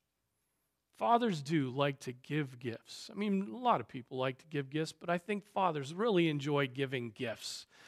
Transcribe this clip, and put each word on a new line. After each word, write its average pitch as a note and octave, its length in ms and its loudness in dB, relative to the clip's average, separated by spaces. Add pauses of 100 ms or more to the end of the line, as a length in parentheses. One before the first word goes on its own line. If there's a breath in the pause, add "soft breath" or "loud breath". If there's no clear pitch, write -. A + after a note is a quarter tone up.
(1000)
Fathers A3 420 4
do C#3+ 300 0
like C#3 300 0
to B2+ 120 -8
give C3 480 -6
gifts. - 500 -10
I - 60 -16
mean, G3+ 340 0
a G#3+ 60 -10
lot A#3 240 2
of A2+ 80 -8
people C3 300 -10
like C3 200 -2
to - 80 -20
give D3 220 -4
gifts, D3+ 240 -4
but - 160 -10
I F3 80 2
think G3+ 300 -4
fathers D#3 480 0
really F#3 340 6
enjoy C#3+ 400 2
giving B2+ 460 -2
gifts, - 500 -6 (220 soft breath)